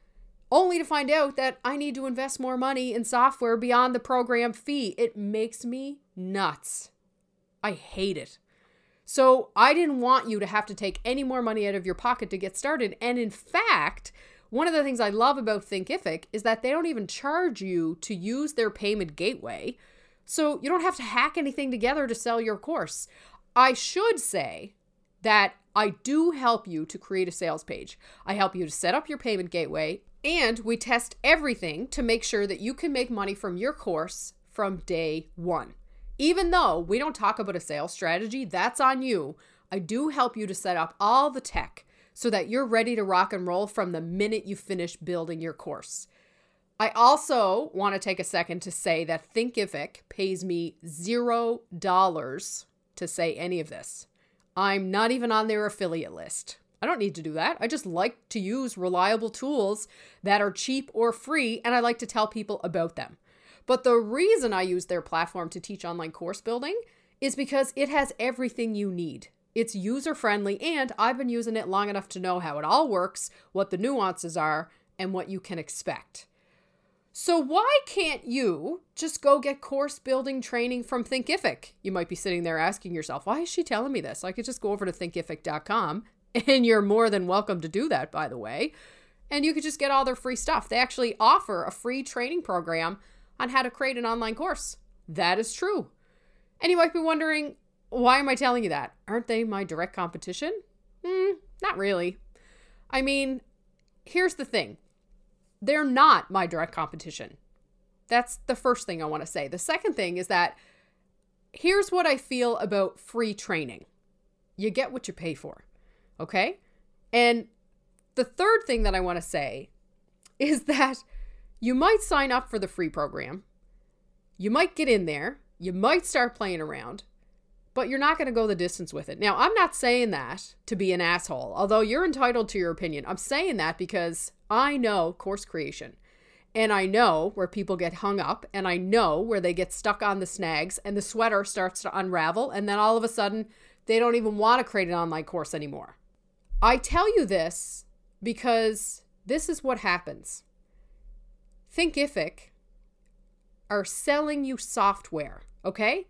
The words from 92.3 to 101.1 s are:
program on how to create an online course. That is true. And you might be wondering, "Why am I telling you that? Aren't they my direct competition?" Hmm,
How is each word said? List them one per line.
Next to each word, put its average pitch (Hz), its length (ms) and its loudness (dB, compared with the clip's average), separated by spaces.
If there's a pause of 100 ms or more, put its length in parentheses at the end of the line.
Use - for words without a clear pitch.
program 165 540 -2 (400)
on 247 120 -2
how 262 120 4
to 247 80 -2
create 262 280 -2
an 240 80 -4
online 226 300 -2
course. 311 420 -6 (320)
That 175 280 2
is 226 140 -2
true. 370 380 -2 (720)
And 330 100 2
you 359 60 6
might 330 160 6
be 349 60 -2
wondering, 311 580 0 (320)
"Why 247 300 6
am 277 100 0
I 254 60 4
telling 247 280 2
you 185 60 -2
that? 143 260 -4 (100)
Aren't 233 220 -4
they 226 160 0
my 196 220 -4
direct 170 280 -6
competition?" 185 600 -6 (520)
Hmm, 370 260 2 (300)